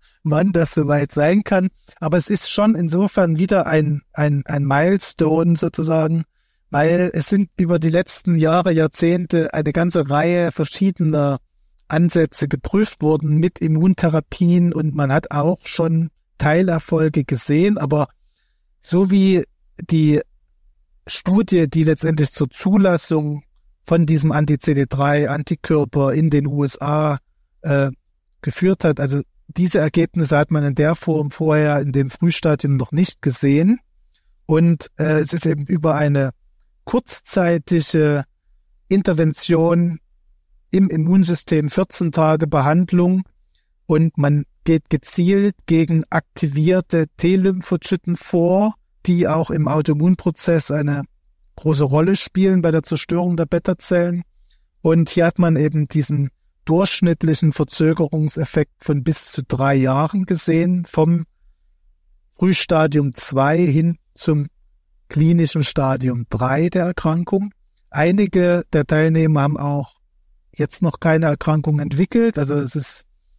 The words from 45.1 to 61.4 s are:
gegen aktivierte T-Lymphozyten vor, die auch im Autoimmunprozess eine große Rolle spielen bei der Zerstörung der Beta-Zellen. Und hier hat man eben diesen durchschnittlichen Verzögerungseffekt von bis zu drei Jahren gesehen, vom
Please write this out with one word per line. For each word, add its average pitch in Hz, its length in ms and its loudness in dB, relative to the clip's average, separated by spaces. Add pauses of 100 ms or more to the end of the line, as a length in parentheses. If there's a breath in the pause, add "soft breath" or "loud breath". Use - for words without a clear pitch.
gegen 160 440 2
aktivierte 160 960 -2 (120)
T-Lymphozyten 185 960 -2
vor, 185 580 0 (320)
die 175 220 2
auch 156 220 -2
im 151 180 -2
Autoimmunprozess 156 1040 0
eine 143 320 -2 (500)
große 151 300 0
Rolle 156 320 2
spielen 190 460 0
bei 165 100 2
der 160 100 2
Zerstörung 170 540 -4
der 165 100 -2
Beta-Zellen. 175 800 -2 (580)
Und 165 260 2
hier 170 160 2
hat 165 140 0
man 170 180 2
eben 151 320 -2
diesen 143 420 -2 (340)
durchschnittlichen 165 880 0
Verzögerungseffekt 156 1200 -2 (120)
von 143 200 -2
bis - 260 -4
zu - 120 -8
drei 135 340 -2
Jahren 143 500 0
gesehen, 170 580 0
vom 165 400 0 (1120)